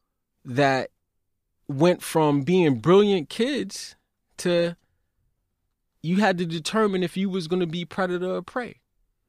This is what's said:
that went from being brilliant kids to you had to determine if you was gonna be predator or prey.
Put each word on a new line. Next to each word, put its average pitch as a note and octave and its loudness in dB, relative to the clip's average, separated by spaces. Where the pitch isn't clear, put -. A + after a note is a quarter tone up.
that C3+ 0
went D#3 2
from D3 2
being D#3 2
brilliant F#3 4
kids - -6
to E3+ 0
you F3 -2
had G3 2
to F3+ -2
determine F#3 -2
if E3 -6
you F#3+ -2
was F3+ -4
gonna F3+ 0
be E3+ -8
predator F3+ -4
or F3+ -6
prey. - -10